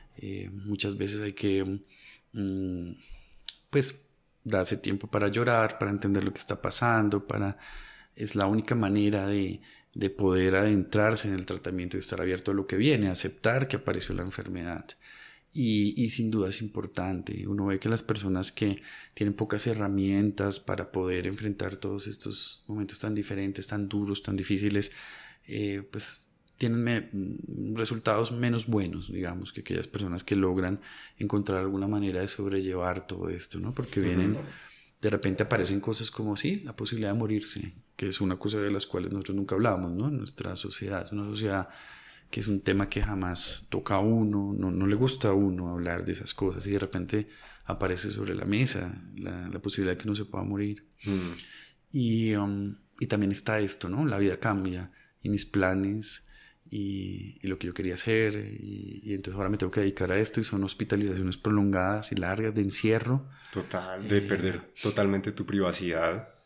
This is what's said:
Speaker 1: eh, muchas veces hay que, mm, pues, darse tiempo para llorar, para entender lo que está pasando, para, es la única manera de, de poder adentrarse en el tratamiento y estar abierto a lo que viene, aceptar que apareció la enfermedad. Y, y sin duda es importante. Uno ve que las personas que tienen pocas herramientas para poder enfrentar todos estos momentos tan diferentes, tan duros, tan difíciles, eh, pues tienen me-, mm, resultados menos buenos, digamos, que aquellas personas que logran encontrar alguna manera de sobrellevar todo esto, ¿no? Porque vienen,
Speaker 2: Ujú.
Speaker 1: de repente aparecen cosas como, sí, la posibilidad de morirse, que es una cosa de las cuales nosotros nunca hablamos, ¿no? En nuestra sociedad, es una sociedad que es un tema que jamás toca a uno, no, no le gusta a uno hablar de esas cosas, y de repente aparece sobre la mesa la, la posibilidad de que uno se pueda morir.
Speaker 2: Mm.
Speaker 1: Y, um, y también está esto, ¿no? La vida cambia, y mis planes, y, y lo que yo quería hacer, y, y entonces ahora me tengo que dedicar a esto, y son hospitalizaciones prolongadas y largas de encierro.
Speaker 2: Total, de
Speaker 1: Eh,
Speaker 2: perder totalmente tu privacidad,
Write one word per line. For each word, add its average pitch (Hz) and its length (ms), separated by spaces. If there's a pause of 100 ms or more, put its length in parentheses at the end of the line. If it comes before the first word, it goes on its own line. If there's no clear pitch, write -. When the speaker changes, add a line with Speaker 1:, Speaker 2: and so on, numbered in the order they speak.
(180)
Speaker 1:
eh, 98 340
muchas 101 460
veces 101 240
hay 104 120
que, 98 480 (520)
mm, 95 580 (800)
pues, 135 320 (420)
darse 101 340
tiempo 98 300
para 104 200
llorar, 113 520
para 101 120
entender 101 320
lo 95 100
que - 60
está - 220
pasando, 104 640
para, 101 320 (580)
es - 200
la 101 100
única 107 300
manera 104 520
de, 95 320 (340)
de 98 160
poder 92 460
adentrarse 104 720
en 98 60
el 92 120
tratamiento 90 520
y 92 40
estar 90 200
abierto 92 300
a - 20
lo 98 140
que 95 100
viene, 110 300
aceptar 113 600
que - 100
apareció - 360
la 92 100
enfermedad. 90 600 (720)
Y, 107 380
y 117 140
sin 113 220
duda 101 180
es 98 120
importante. 95 840
Uno 98 200
ve 95 120
que - 80
las 113 160
personas 98 480
que 98 300 (320)
tienen 104 200
pocas 104 340
herramientas 98 920
para 95 320
poder 90 360
enfrentar 98 500
todos 98 300
estos - 600
momentos 104 320
tan 107 160
diferentes, 98 500
tan 104 220
duros, 101 340
tan 101 140
difíciles, 101 560 (560)
eh, 101 420
pues - 380 (300)
tienen 117 260
me-, 117 280
mm, 101 640
resultados 113 580
menos 117 340
buenos, 90 440
digamos, 90 420
que - 80
aquellas 87 260
personas 92 380
que 101 100
logran 95 460 (360)
encontrar 101 420
alguna 98 280
manera 101 320
de 95 80
sobrellevar 95 800
todo 90 220
esto, 87 300
¿no? 101 140
Porque 120 280
vienen, 92 320
Speaker 2:
Ujú. 147 80 (600)
Speaker 1:
de 107 80
repente 101 340
aparecen 98 360
cosas 110 320
como, 107 240
sí, 196 300
la 120 100
posibilidad 107 380
de 117 60
morirse, 104 540 (220)
que 98 140
es 95 100
una 92 180
cosa 107 220
de 101 120
las 98 140
cuales 92 280
nosotros 98 240
nunca 95 180
hablamos, 92 380
¿no? 113 160
En 143 80
nuestra 95 400
sociedad, 98 460
es 92 100
una 101 100
sociedad 101 460 (640)
que - 80
es 107 80
un 98 140
tema 98 280
que 104 140
jamás 95 640
toca 98 260
a 95 40
uno, 104 580
no, 95 140
no 92 160
le 101 80
gusta 127 340
a 98 40
uno 92 360
hablar 87 340
de 90 100
esas - 200
cosas, 90 340
y 101 40
de 101 80
repente 95 480 (380)
aparece 92 460
sobre 101 220
la 92 120
mesa 98 540 (180)
la, 90 300
la 90 120
posibilidad 95 360
de 90 60
que 110 60
uno 104 80
se 104 100
pueda 95 180
morir. 101 420 (180)
Speaker 2:
Mm. 95 280 (600)
Speaker 1:
Y, 113 440
um, 101 400 (240)
y - 60
también 104 260
está 107 280
esto, 95 300
¿no? 120 160
La 110 120
vida 98 200
cambia, 92 540 (300)
y 98 80
mis 101 160
planes, 98 840 (420)
y, 98 760
y 98 40
lo 95 120
que 90 80
yo 90 80
quería 92 180
hacer, 110 400 (260)
y, 101 440
y 107 100
entonces 95 240
ahora 98 120
me 104 80
tengo 92 140
que 107 100
dedicar 98 300
a 95 60
esto, 110 240
y - 20
son 98 200
hospitalizaciones 95 720
prolongadas 101 720
y - 40
largas 101 400
de 107 80
encierro. 113 640 (240)
Speaker 2:
Total, 92 520
de 101 120
Speaker 1:
Eh, 101 40
Speaker 2:
perder 95 600
totalmente 101 500
tu 101 140
privacidad, 87 840 (160)